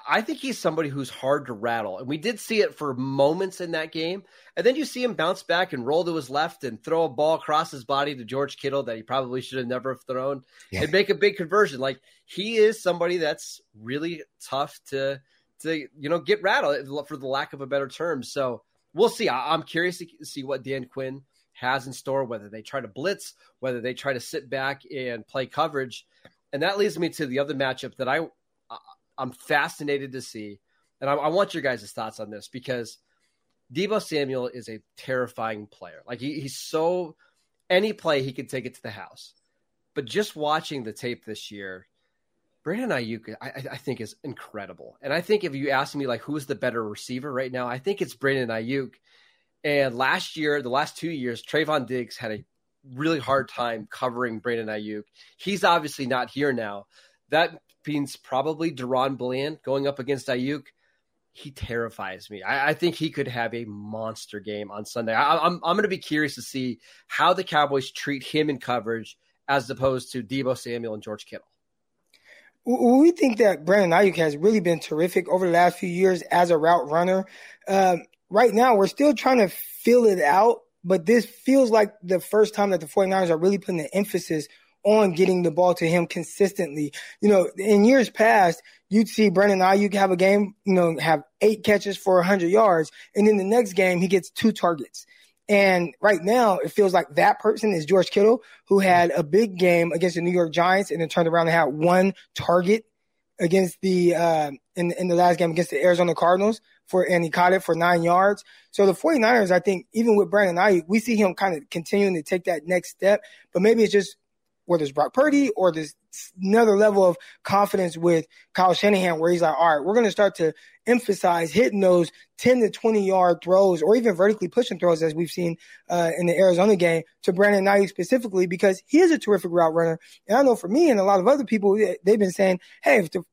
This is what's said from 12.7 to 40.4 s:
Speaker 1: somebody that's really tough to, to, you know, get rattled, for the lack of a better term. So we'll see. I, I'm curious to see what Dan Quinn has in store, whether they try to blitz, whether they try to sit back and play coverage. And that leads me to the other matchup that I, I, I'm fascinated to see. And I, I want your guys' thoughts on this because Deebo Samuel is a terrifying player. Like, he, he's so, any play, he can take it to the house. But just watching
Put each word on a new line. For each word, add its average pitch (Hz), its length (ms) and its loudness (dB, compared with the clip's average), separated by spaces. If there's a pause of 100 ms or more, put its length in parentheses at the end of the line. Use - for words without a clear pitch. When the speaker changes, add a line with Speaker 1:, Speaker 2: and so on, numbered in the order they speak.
Speaker 1:
somebody 180 360 -2
that's 156 420 -6 (200)
really 147 440 -8 (180)
tough 143 460 -8
to, 135 320 -6 (400)
to, 156 260 -6 (100)
you 147 120 -10
know, 170 100 0
get 170 240 -2
rattled, 147 640 -2
for 151 100 -12
the 131 120 -12
lack 135 240 -6
of 139 80 -14
a 139 80 -12
better 139 180 -2
term. 147 380 -6
So 127 400 -6 (320)
we'll 214 120 4
see. 226 200 -4
I, 131 240 -2
I'm 156 120 -2
curious 175 340 -4
to 170 80 -16 (160)
see 143 220 -14
what 135 180 -6
Dan 131 220 -8
Quinn 135 380 -12 (320)
has 127 340 -4
in 131 40 -14
store, 135 320 -6
whether 110 240 -12
they 107 140 -18
try 135 180 -10
to 120 60 -12
blitz, 147 480 -8 (240)
whether 123 220 -6
they 123 120 -6
try 135 200 -6
to 123 80 -6
sit 151 280 -12
back 135 340 -6 (120)
and 123 320 -10
play 131 200 -8
coverage. 143 600 -6 (460)
And 143 100 -4
that 196 160 -2
leads 196 180 0
me 165 120 -2
to 147 180 -8
the 127 140 -4
other 143 140 -4
matchup 131 420 -6
that 127 120 -6
I, 143 120 0 (500)
I, 113 80 -18 (400)
I'm 131 140 -8
fascinated 143 800 -4
to 127 80 -12
see. 107 400 -16 (400)
And 131 100 -4
I, 143 40 0
I 147 140 -2
want 190 260 0
your 156 100 -10
guys' 113 260 -6
thoughts 110 300 -12
on 107 100 -14
this 104 160 -18
because 123 520 -10 (760)
Deebo 196 280 -4
Samuel 131 460 -6
is 120 220 -16
a 110 100 -14 (180)
terrifying 113 680 -8
player. 82 400 -20
Like, 120 140 -14
he, 147 180 -10
he's 135 180 -12
so, 165 600 -4 (520)
any 208 260 0
play, 156 280 -2
he 139 100 -8
can 131 140 -12
take 127 180 -8
it 123 100 -14
to - 80 -20
the 117 80 -12
house. - 440 -20 (600)
But 143 100 -6
just 180 320 -6
watching 151 480 -4